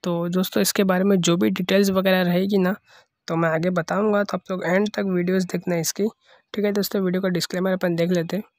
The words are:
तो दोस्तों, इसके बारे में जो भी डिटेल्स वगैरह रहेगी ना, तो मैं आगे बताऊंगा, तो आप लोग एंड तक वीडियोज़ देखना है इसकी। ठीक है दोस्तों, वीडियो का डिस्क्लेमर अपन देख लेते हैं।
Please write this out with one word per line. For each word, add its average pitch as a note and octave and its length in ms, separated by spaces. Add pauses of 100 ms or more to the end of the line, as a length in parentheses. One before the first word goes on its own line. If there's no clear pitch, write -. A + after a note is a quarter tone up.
तो E3+ 260
दोस्तों, F#3 320
इसके G3+ 240
बारे F#3 180
में G3 160
जो E3+ 180
भी G#3+ 140
डिटेल्स F#3+ 400
वगैरह F#3+ 320
रहेगी F#3+ 360
ना, F#3 160 (520)
तो E3 80
मैं E3 160
आगे D#3+ 200
बताऊंगा, G3+ 520
तो G3 140
आप - 140
लोग F#3 140
एंड F#3+ 240
तक G#3 200
वीडियोज़ F#3 380
देखना F3 280
है E3+ 60
इसकी। G3 260 (460)
ठीक G3+ 120
है G#3 80
दोस्तों, G3+ 280
वीडियो F#3 200
का F#3+ 100
डिस्क्लेमर F3+ 420
अपन F#3 220
देख E3+ 160
लेते F3 260
हैं। G#3 60 (160)